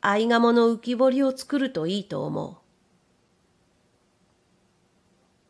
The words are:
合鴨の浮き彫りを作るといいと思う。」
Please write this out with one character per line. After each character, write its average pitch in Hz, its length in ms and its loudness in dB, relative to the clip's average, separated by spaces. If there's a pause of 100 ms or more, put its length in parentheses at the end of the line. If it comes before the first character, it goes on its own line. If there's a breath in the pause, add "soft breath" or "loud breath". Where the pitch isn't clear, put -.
合 214 280 0
鴨 233 240 4
の 233 200 4
浮 226 60 -4
き 240 160 -6
彫 254 160 4
り 269 120 0
を 262 140 0
作 285 220 -6
る 262 140 -2
と 160 140 -4
い 196 140 -4
い 185 80 -16
と 147 160 -6
思 151 240 -8
う。」 165 80 -18 (3000)